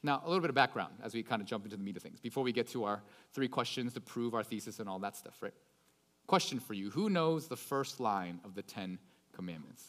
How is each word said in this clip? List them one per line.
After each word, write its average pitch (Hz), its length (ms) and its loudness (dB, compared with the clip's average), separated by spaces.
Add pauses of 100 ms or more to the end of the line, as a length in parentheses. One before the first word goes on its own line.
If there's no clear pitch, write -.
Now, 143 200 4
a 160 40 -4
little 180 140 4
bit 165 80 2
of 123 60 0
background 120 380 6 (100)
as 110 100 -4
we 113 100 -2
kind 110 180 0
of 98 60 -6
jump 107 180 -2
into 104 100 -8
the 98 80 -4
meat 98 140 -4
of - 60 -10
things, - 160 -14
before 127 240 -2
we 127 80 2
get 117 180 2
to 120 140 -2
our 104 180 0 (320)
three 135 140 2
questions 123 460 0
to 113 80 -8
prove 117 340 -2
our 107 80 2
thesis 104 360 -6
and 107 80 -6
all 95 120 -4
that 101 160 -4
stuff, - 260 -14
right? 101 120 -6 (760)
Question 165 320 4
for - 140 -6
you. 98 180 -2
Who 202 180 2
knows 160 380 4
the 120 100 -4
first - 420 -2
line 95 460 2
of 98 80 -12
the 98 80 -6
Ten 92 380 -6 (340)
Commandments? 85 560 -10